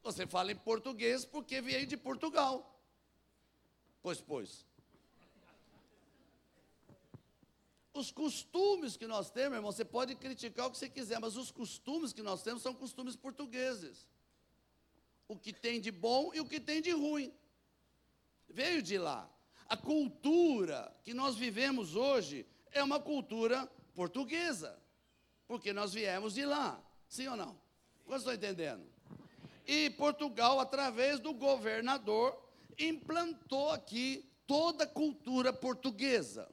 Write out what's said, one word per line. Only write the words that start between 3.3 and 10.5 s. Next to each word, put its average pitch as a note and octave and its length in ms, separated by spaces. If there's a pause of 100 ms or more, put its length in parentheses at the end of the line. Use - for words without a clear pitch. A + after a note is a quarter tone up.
Pois, F3 200
pois. B2 440 (3250)
Os C#4 180
costumes E4 880
que A3+ 100
nós G#3+ 220
temos, C4 260
irmão, G#3 160
você G#3 140
pode B3 300
criticar B3 520